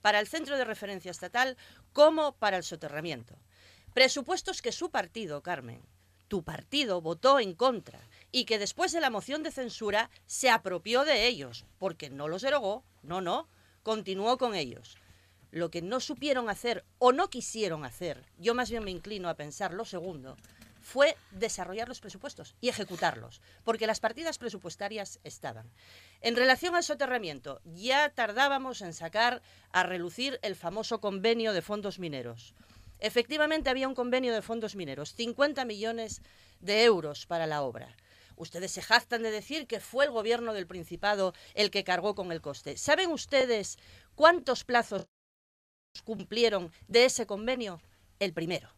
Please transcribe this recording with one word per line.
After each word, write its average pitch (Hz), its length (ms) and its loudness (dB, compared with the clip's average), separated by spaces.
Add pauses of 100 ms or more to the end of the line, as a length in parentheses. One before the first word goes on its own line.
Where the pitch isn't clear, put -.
para 208 180 4
el 214 80 -2
Centro 285 280 -4
de 254 80 0
Referencia 202 460 -8
Estatal 240 460 -2 (360)
como 302 440 6
para 202 220 2
el 175 40 -4
soterramiento. 156 720 -8 (580)
Presupuestos 269 720 -2
que 233 80 -2
su 330 220 -6
partido, 180 500 -6
Carmen, 123 400 -8 (460)
tu 180 160 -2
partido 190 560 -2
votó 175 400 4
en 190 140 -2
contra 233 440 0 (320)
y 254 140 0
que 220 160 0
después 294 320 -2
de 330 80 0
la 277 100 2
moción 247 320 -4
de 311 80 -6
censura 220 600 -2 (160)
se - 220 0
apropió 226 560 2
de 247 220 4
ellos, 139 380 -4 (140)
porque 165 300 -6
no 139 200 -6
los 180 140 -4
derogó, 254 420 0 (180)
no, 170 180 -4
no, 208 280 -2 (340)
continuó 214 560 0
con 240 160 0
ellos. 123 420 -6 (540)
Lo 165 220 -4
que 170 100 -6
no 208 160 -2
supieron 254 500 0
hacer 214 360 -4 (140)
o 247 120 8
no 330 200 4
quisieron 196 540 -4
hacer, 135 400 -8 (140)
yo 202 160 2
más 247 160 -2
bien 226 140 -4
me 190 80 -6
inclino 185 360 -6
a 160 60 -2
pensar 156 400 -8
lo 220 100 -6
segundo, 156 520 -10 (460)
fue 285 340 4 (140)
desarrollar 202 580 -4
los 254 120 -14
presupuestos 190 600 -14
y 240 80 0
ejecutarlos, 165 720 -4 (220)
porque 220 240 0
las 214 140 0
partidas 262 360 -4
presupuestarias 202 880 -8
estaban. 117 460 -12 (500)
En 233 160 0
relación 262 400 4
al 349 80 2
soterramiento, 226 800 -4
ya 247 460 2
tardábamos 262 720 0
en 170 100 -8
sacar 214 480 0 (320)
a 180 100 4
relucir 180 600 -4
el 190 140 -4
famoso 214 440 -4
convenio 214 540 0
de 170 80 0
fondos 202 360 -6
mineros. 127 540 -8 (460)
Efectivamente, 302 720 0
había 262 180 0
un 269 60 -4
convenio 247 400 0
de 214 80 0
fondos 220 340 -6
mineros, 147 380 -8
cincuenta 262 500 0
millones 220 560 -6 (400)
de 208 240 4
euros 170 400 4
para 170 220 -2
la 151 160 0
obra. 117 340 -8 (400)
Ustedes 170 340 -10
se 170 120 -8
jactan 226 400 2
de 226 80 -2
decir 254 360 -6
que 214 140 -6
fue 269 240 2
el 285 60 0
gobierno 233 420 0
del 190 140 -4
Principado 185 680 -2 (220)
el 208 160 2
que 202 140 -2
cargó 185 300 0
con 185 160 -6
el 165 120 -6
coste. 143 340 -10
¿Saben 339 340 6
ustedes 254 680 0 (360)
cuántos 311 500 6
plazos 233 420 0 (1000)
cumplieron 208 640 2 (180)
de 233 180 8
ese 254 200 0
convenio? 214 540 -4 (380)
El 196 160 0
primero. 165 440 -2